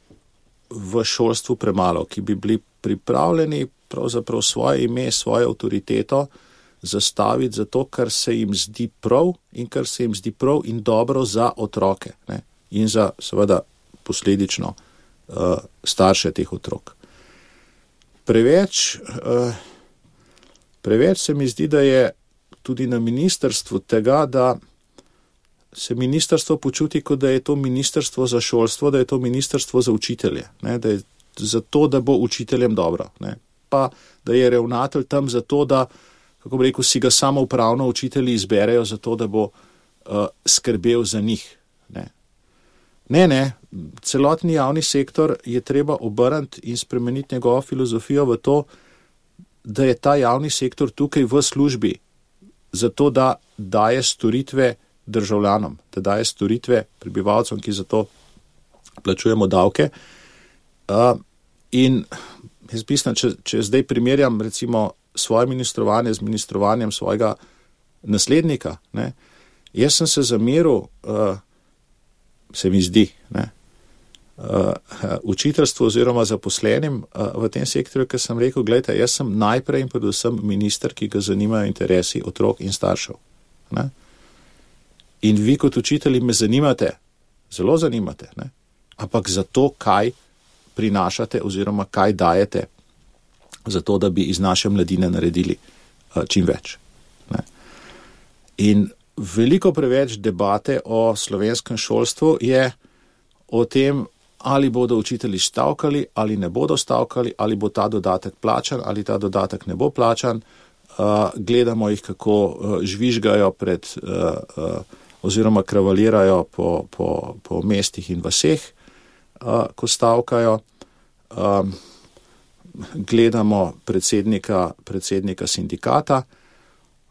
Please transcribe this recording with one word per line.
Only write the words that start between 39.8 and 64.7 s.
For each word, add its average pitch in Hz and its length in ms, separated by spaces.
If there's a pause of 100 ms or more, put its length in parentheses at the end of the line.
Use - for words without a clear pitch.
eh, 101 200 (200)
skrbel 117 580
za 107 160
njih, 107 360 (320)
ne. - 200 (1000)
Ne, 170 200
ne, 135 240 (500)
celotni 156 500
javni 151 300
sektor 147 520 (100)
je 123 160
treba 143 400
obrniti 123 640
in 120 120
spremeniti 127 580
njegovo 123 280
filozofijo 131 600
v 117 120
to, 143 280 (1000)
da 123 200
je 127 100
ta 143 220
javni 135 340
sektor 131 400
tukaj 143 340
v 135 180
službi 131 560 (760)
zato, 120 380
da 131 240 (220)
daje 110 460
storitve 123 720 (320)
državljanom, 104 720 (160)
da 95 60
daje 101 240
storitve 113 600 (140)
prebivalcem, 104 640
ki 107 120
za 98 120
to 110 200 (1000)
plačujemo 110 440
davke. 92 420 (1000)
Eh, 117 260 (580)
in 127 320 (680)
jaz 113 160
mislim, 135 260
če, 117 160 (120)
če 110 200
zdaj 123 200
primerjam, 123 580
recimo, 110 500 (240)